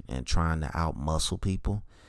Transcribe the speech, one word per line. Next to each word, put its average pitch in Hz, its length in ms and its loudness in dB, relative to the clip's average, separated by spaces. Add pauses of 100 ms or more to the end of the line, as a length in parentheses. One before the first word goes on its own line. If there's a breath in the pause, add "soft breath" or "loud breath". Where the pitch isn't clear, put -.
and 65 160 -6
trying 82 360 2
to 73 80 -2
outmuscle 78 720 0
people. 101 420 0 (260 loud breath)